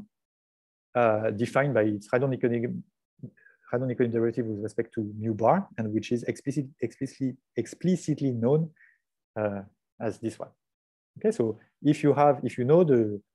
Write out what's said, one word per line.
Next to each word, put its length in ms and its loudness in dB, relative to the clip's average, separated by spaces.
uh, 340 2
defined 440 0
by 80 4
its 260 -2
Radon-Nikodym, 760 0
Radon-Nikodym 380 -2
derivative 360 0
with 160 -6
respect 320 -6
to 220 -6
mu 160 -4
bar, 360 2
and 140 -4
which 180 -4
is 140 -2
explicit-, 420 -6
explicitly, 560 -6
explicitly 760 -2
known, 360 2
uh, 220 -2
as 180 -6
this 220 -8
one. 100 -12
Okay, 120 0
so 300 -2
if 200 2
you 120 4
have, 280 4
if 160 -4
you 60 -2
know 180 6
the 380 2